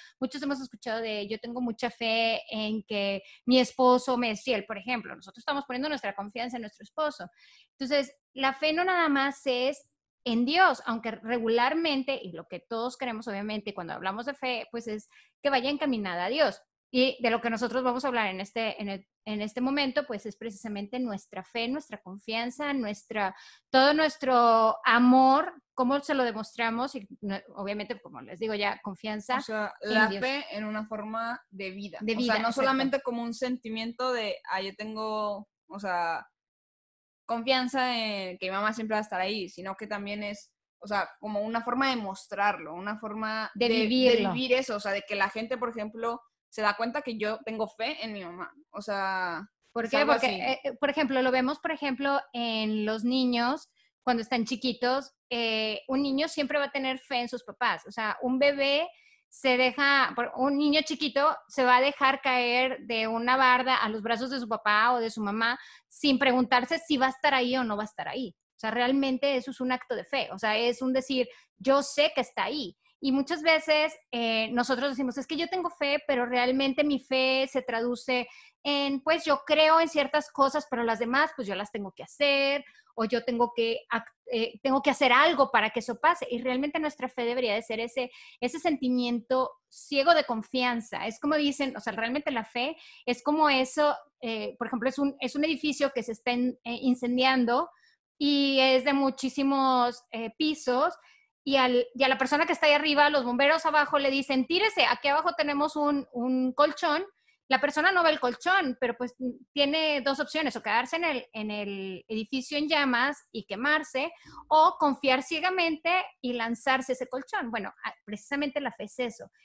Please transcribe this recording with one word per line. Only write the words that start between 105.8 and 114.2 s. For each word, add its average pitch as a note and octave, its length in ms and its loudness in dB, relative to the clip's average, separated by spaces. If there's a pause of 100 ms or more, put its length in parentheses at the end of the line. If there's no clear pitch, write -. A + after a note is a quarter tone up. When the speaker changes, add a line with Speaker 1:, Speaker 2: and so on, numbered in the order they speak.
Speaker 1:
un B3+ 400 -2
colchón". D4+ 540 2 (420)
La C4 140 2
persona D4+ 320 2
no F4 100 4
ve D#4+ 60 6
el D4+ 100 2
colchón, C4+ 640 0
pero, A#3+ 160 -2
pues, B3 180 -8 (380)
tiene D4 480 0
dos C#4 180 0
opciones, D4 380 -4
o G#3+ 40 -10
quedarse B3 360 0
en E4+ 80 -2
el, D4 260 -2
en G#3+ 180 -8
el G3 600 -8
edificio B3+ 480 -6
en D4+ 100 -2
llamas C#4 500 2 (140)
y G#3+ 140 -10
quemarse, D4 640 -2 (380)